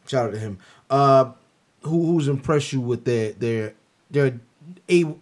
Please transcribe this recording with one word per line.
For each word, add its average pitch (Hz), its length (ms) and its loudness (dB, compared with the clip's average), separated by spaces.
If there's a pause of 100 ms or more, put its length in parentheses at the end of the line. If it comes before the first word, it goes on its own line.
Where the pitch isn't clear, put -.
shout 123 220 -2
out 98 40 -6
to 107 60 -8
him. 107 200 -8 (300)
Uh, 135 440 4 (500)
who, 165 240 -2
who's 160 220 0
impressed 143 440 -2
you 131 80 -2
with 120 240 -4
their, 110 280 -2
their, 113 420 -4 (360)
their, 127 300 0 (480)
a-, 170 340 2